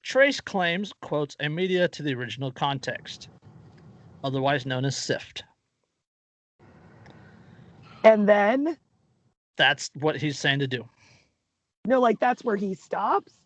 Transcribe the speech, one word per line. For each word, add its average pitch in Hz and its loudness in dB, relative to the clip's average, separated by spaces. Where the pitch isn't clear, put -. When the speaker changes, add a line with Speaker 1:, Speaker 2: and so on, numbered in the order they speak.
Speaker 1:
Trace 269 2
claims 185 -2
quotes 147 -4
a 147 -4
media 180 0
to - -10
the 147 -2
original 123 -6
context, - -6
otherwise 135 -2
known 131 -2
as 139 -2
sift. - -6
Speaker 2:
And 214 8
then? 233 2
Speaker 1:
That's 139 0
what 151 0
he's 147 -4
saying 139 0
to 139 0
do. 120 -6
Speaker 2:
No, 254 2
like, 233 2
that's 247 0
where 220 0
he 196 -4
stops? 233 -4